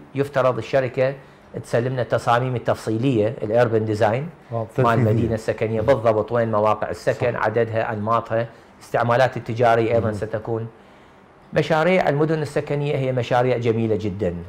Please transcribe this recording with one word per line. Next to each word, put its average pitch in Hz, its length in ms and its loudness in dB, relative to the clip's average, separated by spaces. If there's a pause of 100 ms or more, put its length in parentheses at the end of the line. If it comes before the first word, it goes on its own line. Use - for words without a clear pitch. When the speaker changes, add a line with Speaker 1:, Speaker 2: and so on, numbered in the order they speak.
(140)
Speaker 1:
يفترض 131 440 0
الشركة 131 560 0 (480)
تسلمنا 127 400 -2
التصاميم 123 540 0
التفصيلية، 113 840 0
الأربن 113 420 2
Design 110 440 0 (240)
Speaker 2:
آه، 117 40 -4
Speaker 1:
مال 113 180 -4
Speaker 2:
تنفيذية. 117 200 4
Speaker 1:
المدينة 110 400 2
السكنية، 110 460 -2
بالضبط 110 520 2
وين 117 200 0
مواقع 107 380 2
السكن، 120 420 -2
Speaker 2:
صح. - 120 -4
Speaker 1:
عددها، 113 480 0
أنماطها، 113 540 -2 (360)
استعمالات 120 540 2
التجارية 117 580 2
أيضًا 117 120 2
Speaker 2:
مهم. 110 60 -2
Speaker 1:
ستكون. 110 540 -6 (880)
مشاريع 160 540 2
المدن 151 340 0
السكنية 147 540 -4
هي 131 160 -2
مشاريع 123 440 0
جميلة 113 400 0
جدًا 98 380 -2 (140)